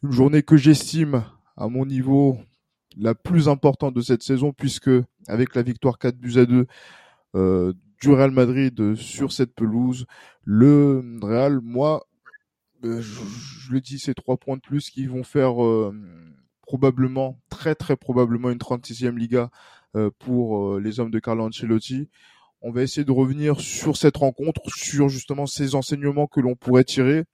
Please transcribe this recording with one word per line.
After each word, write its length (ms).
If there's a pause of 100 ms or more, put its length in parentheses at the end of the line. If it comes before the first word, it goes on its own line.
Une 80
journée 320
que 140
j'estime, 680 (320)
à 140
mon 160
niveau, 540 (580)
la 180
plus 320
importante 460
de 80
cette 200
saison, 300
puisque 380 (400)
avec 260
la 60
victoire 360
quatre 200
buts 200
à 80
deux, 220 (680)
euh, 360 (300)
du 80
Real 220
Madrid 640
sur 360
cette 240
pelouse, 520 (360)
le 580 (200)
Real, 400
moi, 440 (800)
euh, 160
je, 220 (400)
je 100
le 80
dis, 180
c'est 160
trois 220
points 220
de 40
plus 280
qui 160
vont 180
faire, 400
euh, 320 (680)
probablement, 760 (100)
très, 260
très 200
probablement 540
une 100
trente-sixième 580
Liga, 340 (460)
euh, 120 (100)
pour, 560
euh, 40
les 220
hommes 100
de 80
Carlo 240
Ancelotti. 640 (540)
On 100
va 100
essayer 220
de 80
revenir 480
sur 380
cette 180
rencontre, 520
sur 420
justement 360
ces 300
enseignements 520
que 120
l'on 160
pourrait 300
tirer 480